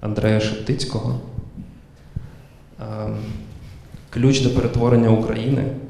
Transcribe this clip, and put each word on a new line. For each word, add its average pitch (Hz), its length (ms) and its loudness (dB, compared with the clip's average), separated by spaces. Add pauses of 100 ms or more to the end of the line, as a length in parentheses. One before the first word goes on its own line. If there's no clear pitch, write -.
Андрея 107 400 2
Шептицького. 107 800 -2 (1600)
Ем, 107 360 -6 (920)
"Ключ 135 300 4
до 127 140 2
перетворення 120 540 4
України 113 580 2 (240)